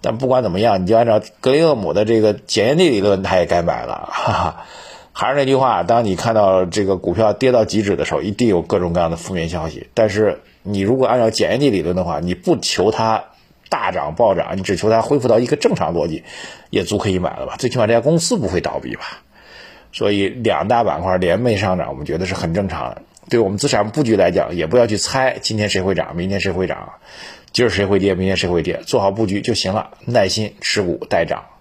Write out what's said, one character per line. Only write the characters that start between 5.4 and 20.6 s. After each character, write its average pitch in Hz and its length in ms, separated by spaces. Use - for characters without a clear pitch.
句 135 120
话， 123 260
当 117 220
你 110 100
看 117 180
到 95 320
这 92 200
个 95 120
股 90 180
票 104 180
跌 127 180
到 117 140
极 107 180
致 98 140
的 69 80
时 - 100
候， 71 80
一 101 80
定 120 160
有 90 160
各 95 160
种 87 140
各 87 80
样 82 100
的 82 60
负 95 180
面 82 140
消 80 200
息。 69 260
但 110 140
是 104 340
你 101 160
如 101 180
果 131 120
按 120 100
照 113 100
检 104 220
验 110 80
地 143 120
理 95 120
论 87 140
的 92 80
话， 80 160
你 87 160
不 170 200
求 98 360
它 113 320
大 107 220
涨 78 240
暴 98 220
涨， 82 200
你 98 60
只 92 140
求 104 120
它 113 140
恢 147 160
复 123 80
到 110 140
一 123 60
个 147 100
正 - 180
常 82 180
逻 85 140
辑， 80 160
也 98 140
足 101 140
可 101 120
以 92 80
买 87 180
了 65 100
吧？ - 120
最 123 100
起 127 100
码 107 100
这 113 40
家 117 80
公 156 200
司 240 160
不 135 100
会 87 140
倒 - 180
闭 60 160
吧？ - 80
所 104 200
以 98 160
两 101 400